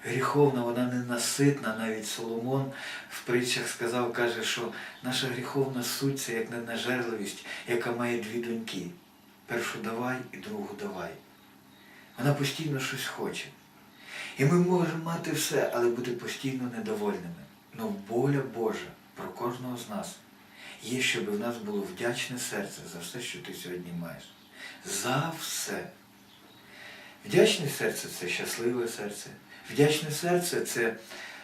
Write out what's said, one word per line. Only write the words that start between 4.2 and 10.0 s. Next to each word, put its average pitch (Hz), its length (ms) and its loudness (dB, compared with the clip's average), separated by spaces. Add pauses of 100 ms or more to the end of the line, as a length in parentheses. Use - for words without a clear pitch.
що 117 280 0 (320)
наша 127 240 0
гріховна 123 560 0
суть — 135 380 0
це 117 120 -4
як 113 180 -2
ненажерливість, 117 960 -2 (220)
яка 120 240 2
має 120 300 0
дві 110 180 -4
доньки. 113 480 -4 (580)
Першу 113 380 -2
давай 123 340 -2 (140)